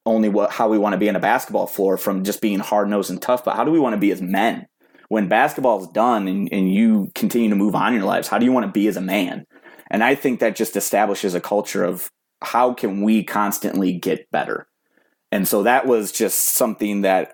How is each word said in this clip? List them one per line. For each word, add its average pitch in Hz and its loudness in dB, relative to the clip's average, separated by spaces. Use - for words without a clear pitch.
only 110 2
what, 101 0
how 117 0
we 110 2
wanna 101 0
be 104 0
in 98 0
a 87 -2
basketball 104 -2
floor 95 0
from 95 -2
just 101 -4
being 101 0
hard-nosed 101 0
and 95 -8
tough, 123 -2
but - -2
how 113 0
do 147 0
we 165 4
wanna 117 0
be 98 2
as 92 -4
men? 98 -2
When 107 0
basketball 120 2
is 90 -12
done 110 0
and, 95 -2
and 95 2
you 107 2
continue 113 0
to 104 2
move 101 2
on 104 0
in 110 0
your 98 -2
lives, 95 -2
how 104 0
do - 4
you 127 4
wanna 110 0
be 104 2
as 95 -2
a 92 -6
man? 92 -4
And 107 0
I 131 4
think 131 -2
that 113 0
just - -4
establishes 101 0
a 85 -4
culture 104 -2
of 92 -4
how 123 2
can 101 -4
we 107 2
constantly 101 -2
get 85 -4
better? - -4
And 98 0
so 104 2
that 127 4
was 113 0
just - -2
something 104 0
that 95 0